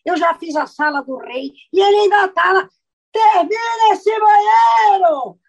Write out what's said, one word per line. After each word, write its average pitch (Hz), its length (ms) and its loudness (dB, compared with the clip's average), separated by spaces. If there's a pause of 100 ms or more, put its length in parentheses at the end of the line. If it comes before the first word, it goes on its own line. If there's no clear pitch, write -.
eu 349 140 -4
já 330 160 -2
fiz 320 240 -10
a 302 100 -4
sala 294 360 -6
do 262 160 -12
rei. 269 340 -12 (180)
E 359 80 -4
ele 403 180 4
ainda 403 320 2
tá 359 260 -2
lá. 381 120 0 (460)
Termina 427 800 0
esse 415 260 -4
banheiro! 415 1200 2 (100)